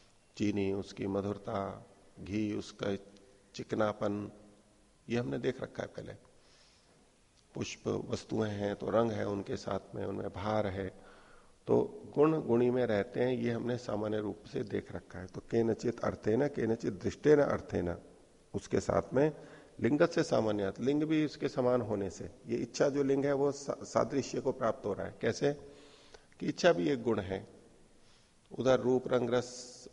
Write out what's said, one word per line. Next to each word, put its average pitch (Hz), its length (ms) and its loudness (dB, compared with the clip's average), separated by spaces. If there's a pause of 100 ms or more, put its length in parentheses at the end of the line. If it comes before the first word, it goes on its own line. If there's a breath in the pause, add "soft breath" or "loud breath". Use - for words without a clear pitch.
(360 soft breath)
चीनी, 98 360 0
उसकी 101 340 -6
मधुरता, 101 800 -4 (340)
घी, 104 340 -2
उसका 104 420 -4 (580)
चिकनापन, 104 800 -2 (760)
ये 117 100 0
हमने 135 200 -4
देख 127 240 -2
रखा - 200 -8
है - 60 -8
पहले। 110 240 -12 (1400 soft breath)
पुष्प, - 340 -6
वस्तुएं 107 640 -4
हैं 101 260 -2
तो - 140 -6
रंग 113 200 4
है 104 180 -2
उनके 101 280 -4
साथ 98 240 -4 (140)
में, 101 120 -6
उनमें 101 220 -4
भार 104 380 -2
है, 95 220 -4 (800 loud breath)
तो 120 360 2 (120)
गुण 156 260 4
गुणी 120 300 4
में 123 160 2
रहते 107 340 0
हैं, 127 120 2
ये 120 180 0
हमने 117 280 -2
सामान्य 107 400 -2
रूप 104 260 -6
से - 180 -4
देख 101 300 -6
रखा - 260 -10
है। 92 80 -10
तो - 140 -10
केनचित 117 600 0
अर्थेन, 113 480 0
केनचित 113 440 -2
दृष्टेन 143 460 4
अर्थेन, 90 580 0 (580)
उसके - 260 0
साथ 98 220 2 (120)
में 147 180 4 (480 loud breath)
लिंगस्य 151 420 4
सामान्यात्, 104 580 2
लिंग 143 220 2
भी 156 220 2
उसके 143 240 -4
समान 123 320 2
होने 101 300 -2
से, - 200 -12 (160)
ये 117 100 -2
इच्छा 147 320 0
जो 143 140 2
लिंग 139 220 2
है 143 80 2
वो 139 200 2
सा-, - 320 -6
सादृश्य 123 560 0
को 127 120 0
प्राप्त 113 340 0
हो 101 60 0
रहा 92 140 -4
है। - 140 -8
कैसे? 143 320 2 (880 loud breath)
कि - 60 -4
इच्छा - 260 4
भी 170 160 2
एक 127 140 2
गुण 110 180 2
है, 95 280 -4 (1120 soft breath)
उधर 123 220 6
रूप, 127 280 2
रंग, 120 220 2
रस, - 600 -4